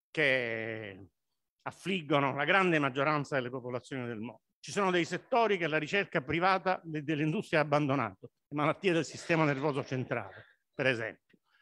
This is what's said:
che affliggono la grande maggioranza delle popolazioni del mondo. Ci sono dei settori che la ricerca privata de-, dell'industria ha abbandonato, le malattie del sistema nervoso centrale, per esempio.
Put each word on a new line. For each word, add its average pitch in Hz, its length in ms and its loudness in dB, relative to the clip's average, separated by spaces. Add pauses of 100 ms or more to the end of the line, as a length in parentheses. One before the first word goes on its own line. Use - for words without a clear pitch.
(100)
che 113 1000 -2 (540)
affliggono 147 720 0
la 143 100 -2
grande 180 360 4
maggioranza 143 560 0
delle 123 140 -2
popolazioni 123 560 -8
del 117 120 -8
mondo. 113 240 -12 (240)
Ci 147 60 -12
sono 190 180 2
dei 175 140 4
settori 208 540 0
che 165 100 -2
la 156 100 2
ricerca 170 440 0
privata 185 600 0
de-, 156 220 -8
dell'industria 156 560 0
ha - 20 6
abbandonato, 139 680 0 (160)
le 143 80 -8
malattie 151 360 2
del 165 120 2
sistema - 400 0
nervoso 139 400 0
centrale, 123 720 -6 (160)
per 135 120 0
esempio. 113 520 -4 (240)